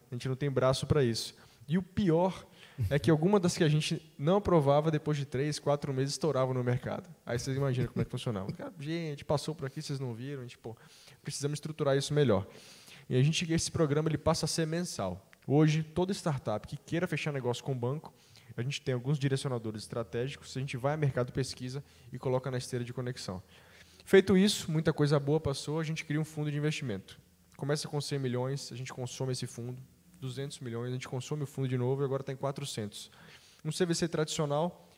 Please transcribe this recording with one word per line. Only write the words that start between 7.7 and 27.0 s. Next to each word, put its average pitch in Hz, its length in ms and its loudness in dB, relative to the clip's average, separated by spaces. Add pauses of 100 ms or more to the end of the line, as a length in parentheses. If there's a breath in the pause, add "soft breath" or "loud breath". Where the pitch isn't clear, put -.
como - 120 -4
é 120 40 -2
que - 60 -12
funcionava. 107 420 -4
Cara, 269 260 -12
"Gente, 156 460 -6
passou - 280 0
por - 140 -10
aqui, 151 140 -10
vocês 139 180 -6
não 127 140 -6
viram?" 131 280 -10
A - 20 -12
gente, 120 140 -16
pô, 110 180 -12 (460 loud breath)
precisamos 147 360 -6
estruturar 143 400 0
isso 139 160 -2
melhor. 117 340 4 (600 loud breath)
E 131 80 2
a 127 40 6
gente, 160 300 2
esse 165 180 2
programa 151 400 2
ele 151 80 0
passa 160 280 0
a - 20 0
ser 165 200 -2
mensal. 131 640 -4 (160)
Hoje, 156 380 6
toda 180 300 -2
startup 127 520 -2
que - 120 -10
queira 170 300 -2
fechar 151 260 -2
negócio 123 300 -2
com 139 100 -2
o - 20 -4
banco, 123 380 -4 (420 loud breath)
a 117 60 -4
gente 139 200 -4
tem 131 120 0
alguns 131 260 0
direcionadores 123 640 -2
estratégicos, 120 720 -6
a 135 60 -4
gente 139 160 -6
vai 139 160 0
ao 156 40 -4
mercado 131 360 2
pesquisa 127 500 -6 (280 loud breath)
e 131 60 -10
coloca 127 320 -2
na 127 80 -2
esteira 123 280 -4
de 120 80 -8
conexão. 123 500 -6 (600 loud breath)
Feito 190 320 8
isso, 196 340 4
muita 160 220 2
coisa 147 260 4
boa 147 200 2
passou, 147 400 -4
a 160 40 -2
gente 156 220 -6
cria 156 160 0
um 151 40 -2
fundo 151 240 -4
de 143 80 -2
investimento. 143 600 -4 (360)